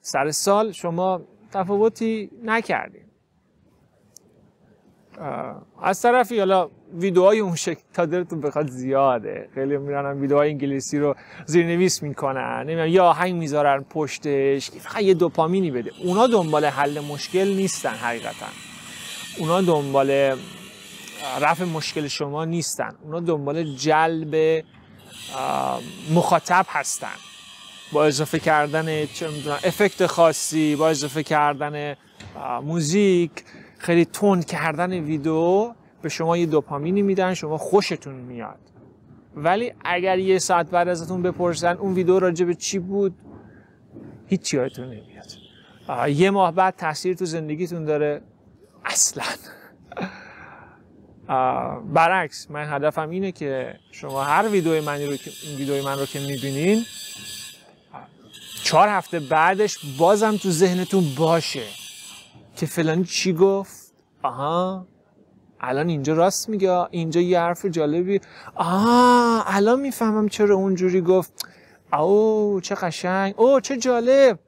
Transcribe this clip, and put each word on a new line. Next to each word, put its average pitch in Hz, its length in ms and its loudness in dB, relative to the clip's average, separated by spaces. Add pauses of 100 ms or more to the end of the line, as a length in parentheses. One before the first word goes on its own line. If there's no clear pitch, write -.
سر 143 300 -2
سال 202 420 0
شما 180 480 -2 (320)
تفاوتی 214 800 -2 (140)
نکردین. 220 600 -4 (2250)
آه، 131 420 -10 (200)
از 185 200 -2
طرفی 240 360 4
حالا 190 320 2 (240)
ویدیوهای 185 440 4
اون 190 160 0
شکل 160 260 -6 (120)
تا 175 140 0
دلتون 175 340 -4
بخواد 147 300 -2
زیاده، 127 840 0
خیلی 139 220 -2
می‌رن 139 440 -6
ویدیوهای 143 300 2
انگلیسی 139 480 -4
رو 143 160 0 (320)
زیرنویس 170 560 2
می‌کنن، 131 600 -4
نمی‌دونم، 160 260 -2
یا 180 160 6
آهنگ 175 300 4
می‌ذارن 147 560 2
پشتش 139 800 -2
که - 80 -20
فقط - 240 -6
یه 190 120 6
دوپامینی 170 560 2
بده. 120 200 -6 (140)
اونا 190 220 4
دنبال 160 380 2
حل 143 360 0
مشکل 147 480 -2
نیستن 190 460 -2
حقیقتاً، 110 520 -6 (920)
اونا 170 220 0
دنبال 139 760 2 (1040)
رفع 160 240 2
مشکل 156 420 -6
شما 147 380 -6
نیستن، 160 580 -6
اونا 156 180 -8
دنبال 156 540 -4
جلب، 156 920 0 (720)
آه، 135 440 -2 (340)
مخاطب 175 540 2
هستن - 480 -6 (760)
با 147 120 4
اضافه 151 340 0
کردن، 151 680 0
چه 165 220 -8
می‌دونم، 147 360 -6
افکت 185 420 2
خاصی، 156 680 2
با 156 120 4
اضافه 147 340 -2
کردن، 147 720 -2 (420)
آه، 131 240 -6
موزیک، 170 680 2 (480)
خیلی 170 260 4
تند 185 400 2
کردن 160 480 -4
ویدیو 165 840 0 (280)
به - 60 -6
شما 165 280 -2
یه 175 100 2
دوپامینی 156 560 0
می‌دن، 185 320 2
شما 156 240 -6
خوشتون 175 560 0
میاد. 120 460 -12 (720)
ولی 185 380 0 (120)
اگر 180 340 0
یه 190 200 4
ساعت 170 320 2
بعد 175 180 2
ازتون 180 340 -4
بپرسن 175 540 0
اون 190 180 -2
ویدیو 180 240 4
راجع 180 280 2
به 175 80 0
چی - 240 -6
بود، 190 360 -2 (1120)
هیچ - 280 -4
یادتون 127 300 -4
نمیاد. 117 420 -18 (640)
آه، 127 220 0
یه 165 200 4
ماه 190 220 2
بعد 185 240 2
تاثیر 170 380 -4
تو 180 100 -6
زندگیتون 165 600 -6
داره؟ 151 380 0 (600)
اصلاً. - 400 -2 (2000)
آه، 127 560 -2
برعکس، 165 680 0
من 151 240 -8
هدفم 151 360 -2
اینه 190 220 -4
که 135 420 -6 (160)
شما 135 340 -6
هر 165 240 2
ویدیوی 165 320 2
منی 147 260 -4
رو 143 100 -4
که، 147 140 -12 (120)
این 147 160 -12
ویدیوی 139 260 -2
من 139 140 -4
رو 139 80 -2
که 143 140 -8
می‌بینین، 139 640 0 (1800)
چهار 170 240 4
هفته 180 320 -2
بعدش 170 580 2 (200)
بازم 208 380 4
تو 190 140 -2
ذهنتون 180 540 2 (140)
باشه 160 440 0 (960)
که 160 100 -4
فلانی 160 380 0
چی - 280 -2
گفت، 196 600 0 (280)
آها، 170 640 -4 (720)
الان 135 280 -2
اینجا 151 260 0
راست 175 340 2
میگه، 185 420 0
اینجا 165 300 -2
یه 175 200 4
حرف 170 260 -2
جالبی، 170 540 0 (340)
آها، 233 920 4
الان 208 340 2
میفهمم 220 480 0
چرا 208 260 4
اونجوری 190 460 2
گفت، 180 320 2 (600)
او 208 680 2
چه 196 140 -6
قشنگ، 190 640 -2
او 262 240 6
چه - 160 -6
جالب. 247 720 4